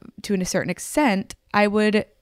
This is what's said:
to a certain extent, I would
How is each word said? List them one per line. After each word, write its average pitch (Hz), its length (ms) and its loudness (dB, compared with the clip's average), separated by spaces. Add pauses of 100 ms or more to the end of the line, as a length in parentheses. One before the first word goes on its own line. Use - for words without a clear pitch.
(220)
to 208 120 -4
a 185 120 -2
certain 175 240 -2
extent, 196 680 -2 (180)
I 208 140 4
would 214 380 2 (160)